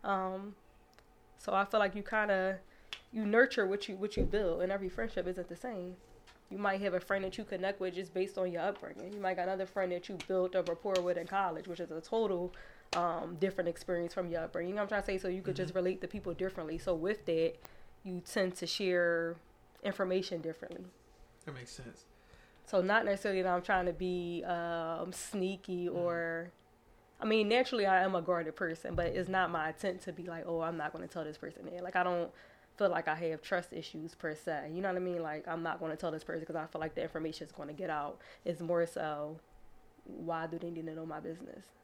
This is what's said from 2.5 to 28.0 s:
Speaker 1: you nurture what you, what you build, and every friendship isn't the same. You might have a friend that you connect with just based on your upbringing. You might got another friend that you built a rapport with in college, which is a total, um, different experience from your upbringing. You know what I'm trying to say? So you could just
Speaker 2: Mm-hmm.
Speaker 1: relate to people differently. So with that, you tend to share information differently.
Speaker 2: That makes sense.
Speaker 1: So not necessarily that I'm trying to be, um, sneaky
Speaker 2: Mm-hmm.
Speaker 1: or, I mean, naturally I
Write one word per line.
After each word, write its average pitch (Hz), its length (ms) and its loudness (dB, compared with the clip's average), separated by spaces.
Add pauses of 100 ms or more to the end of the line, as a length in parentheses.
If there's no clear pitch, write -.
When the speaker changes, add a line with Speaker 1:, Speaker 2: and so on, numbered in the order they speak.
Speaker 1:
you 220 140 -2
nurture 226 400 6
what 202 220 0
you, 196 80 -6
what 208 220 -4
you 196 60 4
build, 185 380 2
and 185 100 2
every 196 180 0
friendship 185 380 -2
isn't 180 200 -4
the 170 80 -8
same. 180 400 -6 (540)
You 190 100 -8
might 196 220 2
have 196 120 2
a 180 60 2
friend 196 260 0
that 190 120 -6
you 220 60 -6
connect 196 360 -2
with 185 160 -2
just 180 180 -6
based 190 240 0
on 180 140 2
your 170 100 -2
upbringing. 196 520 -4
You 208 60 -8
might 185 180 2
got 175 60 0
another 190 220 0
friend 185 260 0
that 175 180 -4
you 190 80 -6 (100)
built 185 280 4
a 185 60 6
rapport 180 400 2
with 175 160 2
in 170 80 -4
college, 180 420 0
which 170 120 -6
is 170 100 -6
a 160 120 -6
total, 190 520 2 (420)
um, 170 440 0
different 185 280 2
experience 170 460 -2
from 180 160 -2
your 170 140 -2
upbringing. 175 260 -2
You 202 60 -2
know 208 60 0
what - 20 2
I'm 202 60 -2
trying 202 120 2
to - 40 -6
say? 190 120 0
So 185 120 -2
you 185 120 -2
could 185 140 -2
just 180 140 -2
Speaker 2:
Mm-hmm. 185 100 -2
Speaker 1:
relate 185 220 0
to 175 60 -4
people 170 260 -6
differently. 175 440 -2
So 185 160 0
with 185 320 0
that, 165 280 4 (500)
you 180 180 -4
tend 185 360 0
to 170 100 -4
share 170 680 2 (480)
information 190 580 0
differently. 165 440 -8 (600)
Speaker 2:
That 143 100 -8
makes 123 160 -12
sense. - 340 -14 (600)
Speaker 1:
So 190 160 6
not 208 240 6
necessarily 196 360 2
that 185 120 2
I'm 175 100 2
trying 185 240 4
to 175 60 2
be, 175 520 -2
um, 170 680 -2
sneaky 185 760 -4
Speaker 2:
Mm-hmm. 175 100 -2
Speaker 1:
or, 170 540 -2 (680)
I 226 60 -4
mean, 220 240 6
naturally 233 380 4
I 185 160 8